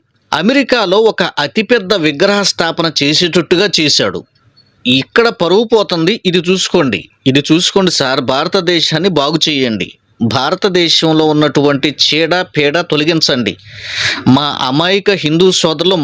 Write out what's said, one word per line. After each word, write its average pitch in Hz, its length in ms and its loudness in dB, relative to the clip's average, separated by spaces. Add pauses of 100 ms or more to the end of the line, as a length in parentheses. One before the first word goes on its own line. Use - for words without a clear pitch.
(420)
అమెరికాలో 220 580 2 (120)
ఒక 196 120 -2 (220)
అతిపెద్ద 208 480 -2 (140)
విగ్రహ 185 320 0 (140)
స్థాపన 165 340 -2 (140)
చేసేటట్టుగా 170 680 0 (100)
చేశాడు. 113 420 -2 (640)
ఇక్కడ 240 420 2 (140)
పరువు 180 300 2
పోతుంది, 196 420 0 (160)
ఇది 175 180 0
చూసుకోండి, 175 520 0 (300)
ఇది 135 120 2 (100)
చూసుకోండి 180 480 2
సార్. 135 200 -2 (140)
భారతదేశాన్ని 165 760 0 (100)
బాగు 147 260 0
చేయండి, 123 420 -2 (480)
భారతదేశంలో 160 880 0 (100)
ఉన్నటువంటి 147 560 2 (140)
చీడ 156 300 0 (220)
పీడ 147 200 0 (160)
తొలగించండి. 147 600 0 (840)
మా 143 100 0 (240)
అమాయక 180 400 0 (140)
హిందూ 160 240 2 (140)
సోదరులు 170 420 0